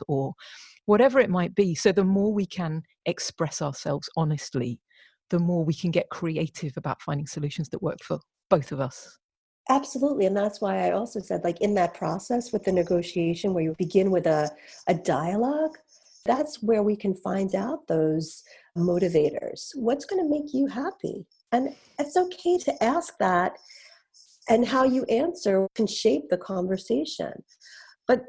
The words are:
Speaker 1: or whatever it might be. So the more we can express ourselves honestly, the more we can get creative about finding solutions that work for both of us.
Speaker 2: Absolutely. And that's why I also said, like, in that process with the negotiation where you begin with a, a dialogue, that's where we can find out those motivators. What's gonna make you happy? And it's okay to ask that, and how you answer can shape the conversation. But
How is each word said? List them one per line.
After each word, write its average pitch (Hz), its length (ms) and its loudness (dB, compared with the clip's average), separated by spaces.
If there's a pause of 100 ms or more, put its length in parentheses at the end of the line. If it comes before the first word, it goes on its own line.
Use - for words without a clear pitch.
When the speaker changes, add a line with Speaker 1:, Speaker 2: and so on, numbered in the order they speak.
Speaker 1:
or 135 260 -2 (520)
whatever 240 340 6
it 202 100 4
might 180 240 0
be. 185 220 2
So 196 160 4
the 196 100 4
more 196 300 2
we 202 140 0
can 160 360 -6 (240)
express - 560 -4
ourselves 143 540 -4
honestly, 139 640 -2 (520)
the 175 60 2
more 170 260 2
we 151 100 0
can 175 160 -2
get 170 200 0
creative 156 680 -4
about - 240 -6
finding 147 260 -6
solutions 147 440 -6
that - 120 -8
work 156 200 -4
for 156 160 -6 (320)
both 160 200 2
of 139 100 -6
us. - 380 -8 (520)
Speaker 2:
Absolutely. 269 560 2
And 196 100 2
that's 208 240 -2
why 190 260 0
I 180 40 2
also 202 300 -4
said, 180 220 -4
like, 175 200 -2
in 208 120 2
that 175 200 2
process 190 580 -4
with 202 120 -2
the 190 80 2
negotiation 175 840 0
where 165 100 0
you 160 140 -2
begin 190 320 2
with 175 160 2
a, 151 240 2 (380)
a 180 60 4
dialogue, 214 840 -2 (480)
that's 285 360 0
where 214 200 4
we 208 140 2
can 196 180 -2
find 190 400 -2
out 247 340 -4
those 160 540 0 (340)
motivators. 175 960 0
What's 262 300 -2
gonna 370 240 0
make 294 240 -2
you 277 140 2
happy? - 580 -6 (280)
And 262 180 0 (280)
it's 294 180 -2
okay 359 420 2
to - 260 0
ask 311 340 0
that, 185 340 2 (1000)
and 233 160 6
how 262 180 4
you 262 200 2
answer 226 680 2
can 220 120 2
shape - 420 0
the 180 100 2
conversation. 190 960 -4 (720)
But 247 220 2